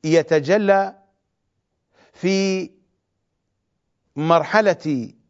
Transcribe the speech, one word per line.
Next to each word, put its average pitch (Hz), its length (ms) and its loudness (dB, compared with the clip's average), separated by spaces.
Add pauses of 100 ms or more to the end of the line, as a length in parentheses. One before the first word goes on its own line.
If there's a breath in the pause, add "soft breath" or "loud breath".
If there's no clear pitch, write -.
يتجلى 165 920 0 (1120 soft breath)
في 190 580 -2 (1500)
مرحلة 160 960 0 (180)